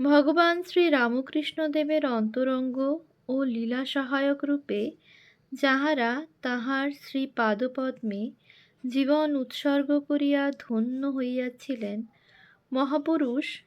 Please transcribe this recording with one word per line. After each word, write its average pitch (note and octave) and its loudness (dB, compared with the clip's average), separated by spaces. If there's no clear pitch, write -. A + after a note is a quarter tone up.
ভগবান D#4 4
শ্রী F4 4
রামকৃষ্ণদেবের D4 0
অন্তরঙ্গ C4 0
ও C4+ 0
লীলা A#3+ -2
সহায়ক C#4 -2
রূপে C#4+ -2
যাহারা C4+ 0
তাহার C4+ -2
শ্রী C4+ -6
পাদপদ্মে B3 -2
জীবন C#4+ 2
উৎসর্গ C#4+ 0
করিয়া C#4+ 0
ধন্য B3 -2
হইয়াছিলেন, B3 -4
মহাপুরুষ C#4+ 0